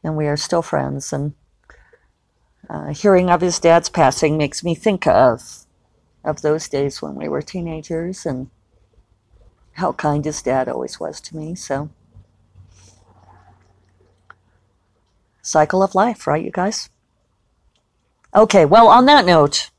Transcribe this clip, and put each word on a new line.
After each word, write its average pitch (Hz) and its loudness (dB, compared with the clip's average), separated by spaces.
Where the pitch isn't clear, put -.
And 156 -6
we 151 -2
are 147 -2
still 165 -4
friends. 139 -6
And, 147 -6
uh, 156 -10
hearing 180 2
of 175 2
his 175 -4
dad's 165 4
passing 156 0
makes 151 -4
me 170 -2
think 185 -4
of, 127 0
of 151 -8
those 156 -2
days 139 -6
when 147 -12
we 147 -12
were 147 -6
teenagers 170 -10
and 131 -8
how 165 -6
kind 147 -4
his 151 -8
dad 131 -4
always 123 -10
was 156 -12
to - -20
me. 156 -12
So, 147 -10
cycle 165 0
of 190 -4
life, 214 -2
right, 151 -2
you 175 -10
guys? 190 -6
Okay, 208 6
well, 220 8
on 240 8
that 285 6
note 160 2